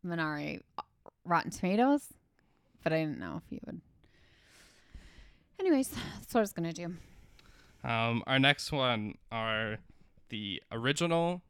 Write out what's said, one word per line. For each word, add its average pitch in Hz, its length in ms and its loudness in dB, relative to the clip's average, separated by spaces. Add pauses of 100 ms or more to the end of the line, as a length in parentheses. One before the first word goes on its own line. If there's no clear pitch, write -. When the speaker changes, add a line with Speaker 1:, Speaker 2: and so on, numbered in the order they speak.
Speaker 1:
Minari, 151 560 -4 (160)
uh, - 40 -10 (440)
Rotten 170 260 2
Tomatoes, 240 560 2 (760)
but 160 100 2
I 160 80 2
didn't 156 180 -4
know 92 260 -6
if - 60 -14
you - 140 -10
would. - 160 -10 (1800)
Anyways, 311 300 4
that's 214 440 -10
what 240 60 6
I - 20 6
was 202 120 0
gonna 165 200 -4
do. 170 220 -8 (880)
Speaker 2:
Um, 117 420 0
our 131 140 4
next 139 320 4
one 120 440 0 (160)
are 110 480 -2 (500)
the 104 420 -6
original 165 800 0